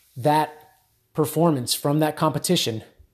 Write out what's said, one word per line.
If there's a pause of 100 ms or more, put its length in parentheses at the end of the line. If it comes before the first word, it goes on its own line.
(160)
that (640)
performance,
from
that
competition, (320)